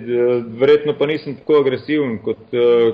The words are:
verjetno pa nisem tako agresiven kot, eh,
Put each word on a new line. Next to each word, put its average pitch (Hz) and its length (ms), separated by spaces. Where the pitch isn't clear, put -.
verjetno 147 400
pa 143 120
nisem 147 300
tako 151 200
agresiven 135 600
kot, 110 200
eh, 120 440